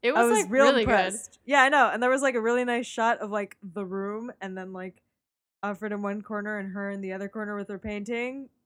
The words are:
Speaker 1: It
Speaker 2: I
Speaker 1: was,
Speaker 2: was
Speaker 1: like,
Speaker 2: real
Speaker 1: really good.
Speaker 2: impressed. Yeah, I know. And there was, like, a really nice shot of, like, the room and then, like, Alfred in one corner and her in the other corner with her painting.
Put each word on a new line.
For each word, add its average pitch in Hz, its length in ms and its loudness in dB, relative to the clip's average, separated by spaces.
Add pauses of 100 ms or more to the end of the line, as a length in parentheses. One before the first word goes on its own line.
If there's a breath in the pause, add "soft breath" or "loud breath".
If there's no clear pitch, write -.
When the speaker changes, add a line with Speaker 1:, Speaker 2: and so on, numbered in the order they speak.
Speaker 1:
It 240 120 2
Speaker 2:
I 233 100 6
Speaker 1:
was, 233 60 6
Speaker 2:
was 220 160 4
Speaker 1:
like, 180 40 -10
Speaker 2:
real 269 180 6
Speaker 1:
really 254 180 4
good. 196 340 2
Speaker 2:
impressed. - 260 -20
Yeah, 269 180 6
I 269 60 6
know. 269 200 6
And 208 140 -2
there 254 60 4
was, 262 120 2
like, 269 140 0
a 226 60 0
really 240 240 2
nice 240 220 -2
shot 233 320 0
of, 208 120 -8
like, 202 320 -6
the 196 220 -8
room 202 460 -8 (100)
and 190 160 -10
then, 185 160 -12
like, 185 280 -12 (640)
Alfred 208 300 -6
in 208 100 -6
one 202 200 -4
corner 208 360 -6
and 196 140 -8
her 202 180 -6
in 196 100 -8
the 190 120 -6
other 196 160 -8
corner 208 280 -6
with 196 120 -8
her 196 100 -8
painting. 233 720 -6 (160)